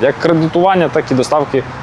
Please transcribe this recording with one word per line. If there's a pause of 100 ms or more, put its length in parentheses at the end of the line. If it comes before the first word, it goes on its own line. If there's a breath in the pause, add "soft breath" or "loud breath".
Як
кредитування,
так
і
доставки (200)